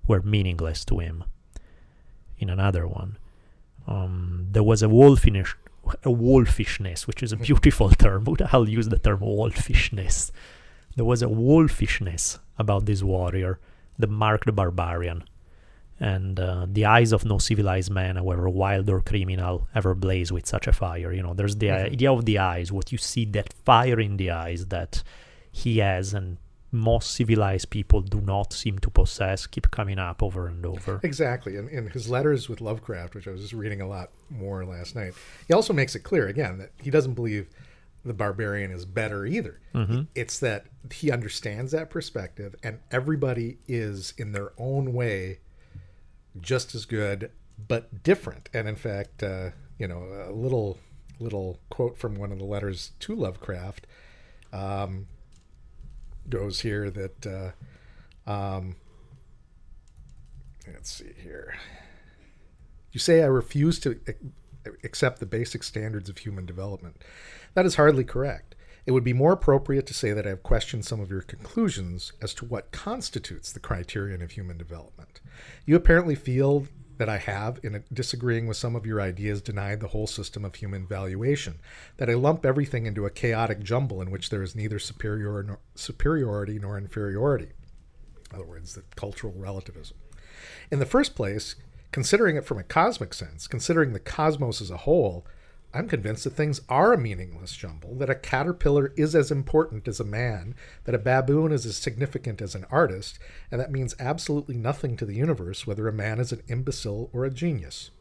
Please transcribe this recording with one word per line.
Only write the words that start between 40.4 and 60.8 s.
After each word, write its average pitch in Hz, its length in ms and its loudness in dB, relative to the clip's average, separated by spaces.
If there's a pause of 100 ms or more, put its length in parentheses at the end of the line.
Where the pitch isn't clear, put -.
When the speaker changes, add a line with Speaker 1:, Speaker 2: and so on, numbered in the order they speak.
Speaker 2:
he - 180 -2
understands 120 640 -6
that 160 180 -4
perspective, 104 720 -10
and 113 180 -10 (120)
everybody 131 680 -2 (100)
is, 107 500 -6
in 107 160 -8
their 98 260 -6
own 131 340 -2
way, 98 460 -4 (1000)
just 120 360 -4
as 110 100 -10
good, 104 460 -4 (360)
but - 360 -6
different. - 500 -2
And 110 140 -4
in 107 80 -6
fact, 101 480 -8
uh, 92 280 -6 (280)
you 104 80 -6
know, 87 160 -10 (240)
a 95 60 -12
little, 113 440 -4 (420)
little 98 400 -8 (100)
quote 120 280 -4
from 107 180 -8
one 101 180 -8
of 95 60 -10
the 98 60 -10
letters 101 540 -8
to 214 160 -10
Lovecraft, 95 720 -8 (680)
um, 95 540 -8 (1200)
goes 101 300 -6
here 104 320 -4
that, 98 340 -12
uh, - 1040 -16
um, 95 460 -6 (1900)
let's - 240 -16